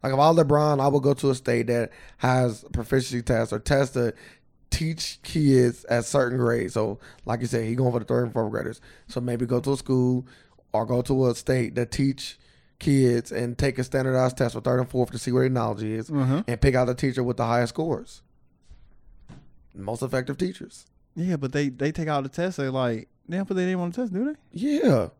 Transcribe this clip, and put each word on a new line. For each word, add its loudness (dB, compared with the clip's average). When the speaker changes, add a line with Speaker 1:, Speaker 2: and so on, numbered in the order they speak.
Speaker 1:
Like, -2
if 0
I 8
was 6
LeBron, 4
I 4
would 2
go 4
to 0
a 2
state 0
that 0
has 2
a -20
proficiency -2
test 0
or -4
tests 0
to 0
teach -4
kids 4
at 0
certain 0
grades. 0
So, -2
like -4
you -4
said, -2
he -4
going 2
for 0
the -10
third 0
and -6
fourth -2
graders. -6
So -8
maybe -2
go 2
to 0
a -2
school 0
or 0
go 0
to 2
a 2
state -2
that -2
teach -2
kids 2
and -6
take 0
a 0
standardized 0
test 0
for -8
third 0
and -2
fourth -2
to -10
see -4
where 4
their 2
knowledge -2
is -6
Speaker 2:
Mm-hmm. 0
Speaker 1:
and -2
pick 4
out 4
the -2
teacher -2
with -2
the 0
highest 0
scores. -6
Most -6
effective -4
teachers. -8
Speaker 2:
Yeah, -2
but -4
they, 0
they -2
take -6
out -2
the -8
test. -4
They -2
like, -2
they -6
don't -2
put -4
their 0
name -2
on -4
the -10
test, -4
do -2
they? -6
Speaker 1:
Yeah. 2